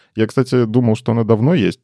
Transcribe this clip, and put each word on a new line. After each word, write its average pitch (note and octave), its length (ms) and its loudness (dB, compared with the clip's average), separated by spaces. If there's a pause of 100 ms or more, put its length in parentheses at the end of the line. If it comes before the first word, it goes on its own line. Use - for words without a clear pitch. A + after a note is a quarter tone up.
(160)
Я, A2 100 0
кстати, B2 400 0
думал, A2+ 300 0
что - 160 -4
она A#2 120 -2
давно A2+ 300 2
есть, F2+ 300 -2